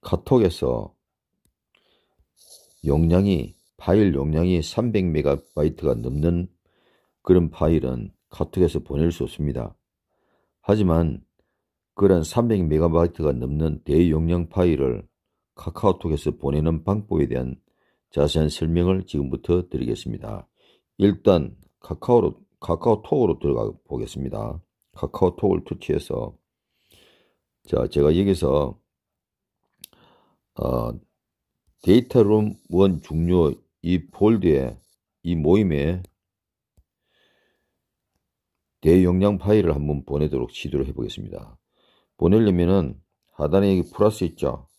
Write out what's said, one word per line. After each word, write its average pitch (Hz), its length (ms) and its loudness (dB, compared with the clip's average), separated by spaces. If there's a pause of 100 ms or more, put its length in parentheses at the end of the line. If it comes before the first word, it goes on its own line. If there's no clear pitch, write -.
카톡에서 85 920 -2 (1900)
용량이, 82 720 2 (200)
파일 98 380 2
용량이 80 480 0
삼백 104 480 -2
메가바이트가 73 880 -2
넘는 73 520 -2 (760)
그런 87 260 4
파일은 64 640 -2 (160)
카톡에서 82 520 -2
보낼 76 300 -2
수 76 120 -6
없습니다. 62 520 -6 (840)
하지만 85 640 0 (680)
그런 95 280 4
삼백 110 440 0
메가바이트가 80 640 0
넘는 71 520 -4
대용량 82 680 0
파일을 69 580 -2 (480)
카카오톡에서 82 840 -4
보내는 76 460 -2
방법에 101 420 -2
대한 64 340 -6 (520)
자세한 76 380 0
설명을 87 580 -2
지금부터 73 640 -4
드리겠습니다. 55 760 -8 (520)
일단 95 580 2 (220)
카카오로, 107 600 0 (200)
카카오톡으로 104 800 0
들어가 57 360 -4 (120)
보겠습니다. 64 720 -10 (320)
카카오톡을 - 680 -2
터치해서, - 760 -6 (1300)
자, 62 200 -2
제가 73 300 2
여기서, 80 640 0 (1700)
어, 58 360 -4 (920)
데이터룸 107 720 4 (160)
원 90 320 2
중요 82 500 2 (300)
이 85 240 -2
폴더에, 82 680 0 (460)
이 85 140 -4
모임에 82 640 0 (2750)
대용량 92 560 4
파일을 95 380 2
한번 71 300 -4
보내도록 69 440 -4
시도를 67 380 -6
해보겠습니다. 50 720 -12 (580)
보내려면은 90 840 2 (340)
하단에 95 440 0
여기 85 140 -4
플러스 107 320 0
있죠? - 440 -6 (120)